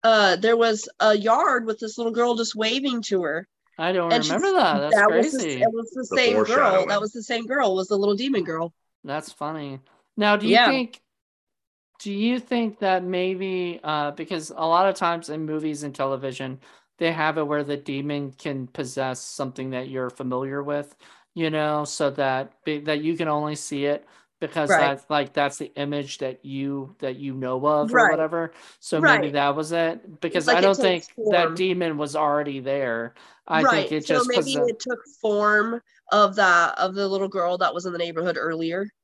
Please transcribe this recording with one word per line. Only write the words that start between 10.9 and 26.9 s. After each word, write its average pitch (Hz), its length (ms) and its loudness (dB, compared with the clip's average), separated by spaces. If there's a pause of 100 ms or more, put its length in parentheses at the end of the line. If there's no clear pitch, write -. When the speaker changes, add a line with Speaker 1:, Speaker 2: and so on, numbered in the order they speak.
Speaker 2:
do 202 140 -8
you 233 260 0
think 233 400 -2
that 185 240 2
maybe, 185 800 -2
uh, 147 280 -2
because 156 400 -8
a - 40 -14 (120)
lot 180 220 4
of 190 60 0
times 170 340 -2
in 156 160 -6
movies 151 380 -6
and 139 120 -10
television, 135 640 -4 (380)
they 165 140 0
have 156 260 0
it 151 80 -2
where 147 180 -2
the 143 120 -6
demon 143 560 -6
can 135 340 -8
possess 127 540 -6
something 131 500 -8
that 131 180 -8
you're 131 220 -6
familiar 135 520 -6
with, 143 320 -6 (400)
you 160 160 -2
know, 151 340 -2
so 143 260 -2
that 135 540 -4
be-, 151 160 -4
that 151 220 -2
you 165 140 -2
can 170 120 -2
only 151 260 -2
see 143 300 -6
it 147 220 -2 (340)
because 156 340 0
Speaker 1:
Right. - 20 6
Speaker 2:
that's, 143 320 0
like, 147 240 -2
that's 143 260 0
the 143 180 -12
image 143 420 -6
that 131 260 -8
you, 139 540 -6